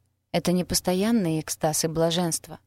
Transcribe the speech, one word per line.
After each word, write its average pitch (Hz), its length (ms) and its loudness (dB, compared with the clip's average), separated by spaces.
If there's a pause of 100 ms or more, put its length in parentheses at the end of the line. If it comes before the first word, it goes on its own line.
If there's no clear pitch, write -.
(320)
это 175 200 0
не 180 120 2
постоянный 185 760 0
экстаз - 460 -2
и 180 40 2
блаженство, 165 800 -2